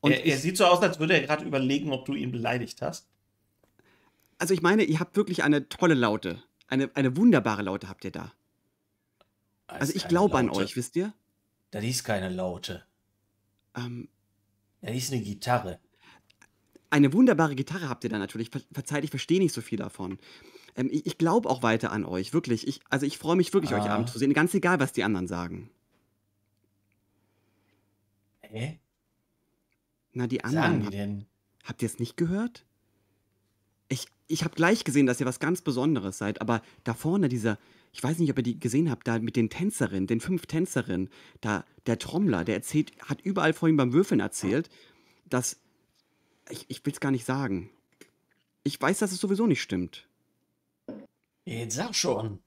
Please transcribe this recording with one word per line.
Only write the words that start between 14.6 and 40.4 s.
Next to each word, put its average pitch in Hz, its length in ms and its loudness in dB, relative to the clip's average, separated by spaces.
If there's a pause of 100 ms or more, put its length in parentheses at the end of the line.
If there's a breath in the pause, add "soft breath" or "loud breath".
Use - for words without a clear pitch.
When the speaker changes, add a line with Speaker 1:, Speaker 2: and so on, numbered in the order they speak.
Speaker 2:
Das 117 140 -8
ist 127 180 -4
eine 120 80 -2
Gitarre. 101 580 -4 (1120 soft breath)
Speaker 1:
Eine 143 240 6
wunderbare 165 420 6
Gitarre 156 340 -6
habt 123 140 -6
ihr 117 60 -2
da 110 100 -2
natürlich. 110 300 -6
Ver-, - 120 -8 (100)
verzeiht, 147 320 -4
ich 160 60 -6
verstehe 175 300 0
nicht 175 140 4
so 120 80 -8
viel - 160 -6
davon. 98 420 -8 (560 loud breath)
Ähm, 127 160 0
ich, 151 140 -2
ich - 120 -6
glaub 175 280 2
auch - 180 0
weiter 110 280 2
an 104 120 -2
euch, 92 300 -6
wirklich. 123 340 0
Ich, - 220 -8
also 135 160 0
ich 147 120 -6
freue 165 200 0
mich 180 160 2
wirklich, 175 200 2
euch 104 100 0
Speaker 2:
Ah. 104 120 0
Speaker 1:
Abend 117 140 0
zu 117 100 -10
sehen, 139 140 2
ganz 160 200 2
egal, 180 260 2
was 131 120 0
die 101 120 -2
anderen 95 240 -2
sagen. 90 420 -8 (2750)
Speaker 2:
Hä? 120 380 -10 (1300)
Speaker 1:
Na, 123 140 -2
die 123 160 -4
Speaker 2:
Sagen 139 140 -2
Speaker 1:
anderen. 165 240 2
Speaker 2:
die 104 40 -2
Speaker 1:
Hab-, 101 60 -6
Speaker 2:
denn? 101 340 -6 (380)
Speaker 1:
habt - 180 -10
ihr 117 60 -2
es - 120 -6
nicht 120 180 -6
gehört? 196 480 -4 (1200)
Ich, - 180 -4 (200)
ich 160 160 -2
hab 160 120 -4
gleich 180 280 4
gesehen, 143 240 4
dass 123 120 2
ihr 143 60 0
was - 140 -4
ganz 170 220 0
Besonderes 127 560 0
seid, 104 240 -4
aber 113 200 0 (220 soft breath)
da 117 100 -2
vorne 165 360 0
dieser, 113 280 0 (340 soft breath)
ich - 120 -14
weiß 160 160 0
nicht, 160 120 2
ob 131 60 0
ihr 131 60 0
die 113 160 0
gesehen 139 320 2
habt, - 160 -4
da 117 120 2
mit 113 160 -4
den 113 140 4
Tänzerinnen, 98 580 -2
den 117 120 0
fünf 180 260 -4